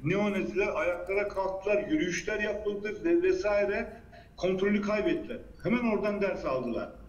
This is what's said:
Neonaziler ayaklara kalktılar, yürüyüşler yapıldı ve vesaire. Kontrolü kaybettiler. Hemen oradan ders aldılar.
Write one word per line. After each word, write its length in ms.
Neonaziler 720
ayaklara 520
kalktılar, 640
yürüyüşler 500
yapıldı 540
ve 160
vesaire. 720
Kontrolü 440
kaybettiler. 560
Hemen 280
oradan 300
ders 240
aldılar. 440